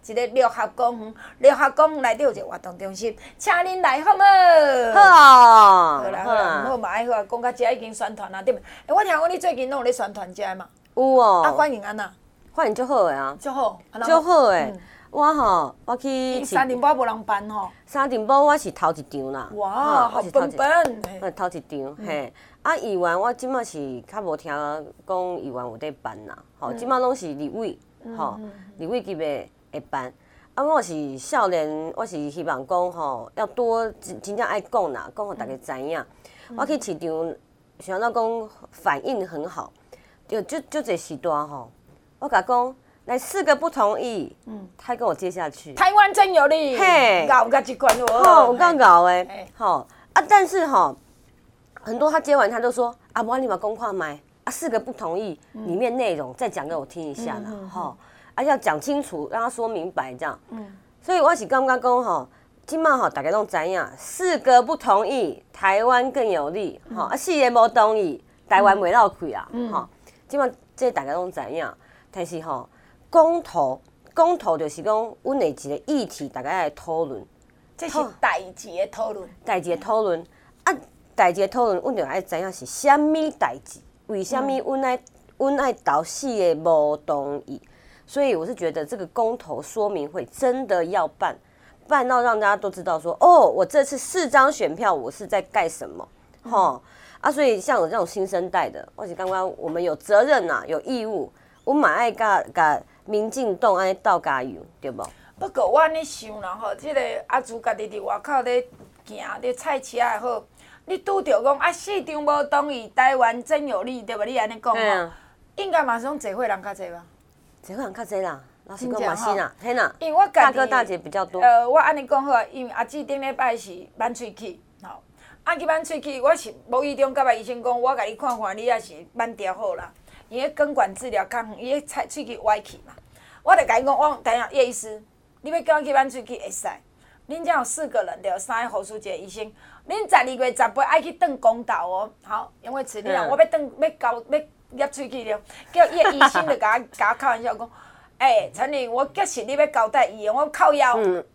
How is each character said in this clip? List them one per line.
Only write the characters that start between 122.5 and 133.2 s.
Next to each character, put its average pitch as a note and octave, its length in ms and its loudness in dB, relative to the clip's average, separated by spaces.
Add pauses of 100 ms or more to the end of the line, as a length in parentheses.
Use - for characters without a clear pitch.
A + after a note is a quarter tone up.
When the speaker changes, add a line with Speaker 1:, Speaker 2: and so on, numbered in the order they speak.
Speaker 1:
因 B3+ 140 -10
为 A3+ 40 -14
阿 A#3 140 -6
姊 C#4+ 200 -10
顶 C#4 160 -6
礼 C4+ 120 -6
拜 B3+ 240 -2
是 F3+ 300 -18 (100)
满 A#3 180 -4
喙 A#3 180 -14
齿， G3 260 -16 (240)
吼， F#3 200 -20 (420)
啊， E4 120 0
去 D#4 100 -6
满 D#4+ 180 2
喙 D#4 160 -6
齿， C4+ 220 -8
我 D4 120 4
是 - 200 -8 (140)
无 B3+ 160 -2
意 C#4+ 100 -4
中 C4+ 200 0
甲 C4 200 2
医 A3+ 100 -6
生 A#3+ 180 -12
讲， A#3+ 180 -2
我 C4 140 2
甲 A3+ 100 -4
你 A3 100 -8
看 B3 240 -6
看， G3+ 180 -6
你 A3 80 -12
也 A#3+ 140 0
是 F#3+ 160 -14 (180)
满 A#3 240 -6
调 F#3+ 180 -6
好 F#3+ 200 -6
啦。 - 180 -14 (380)
伊 B3 120 -6
迄 D4 120 -6
根 D4 180 -2
管 G3+ 220 0
治 B3 160 -12
疗 G3 140 -2
较 A#3+ 180 -6
远， A3 160 -14
伊 B3+ 160 -4
迄 C#4+ 120 -6
菜 - 200 -8
喙 D4 180 -12
齿 A#3 200 -14
歪 G#3+ 160 0
去 - 260 -20
嘛， - 60 -20 (500)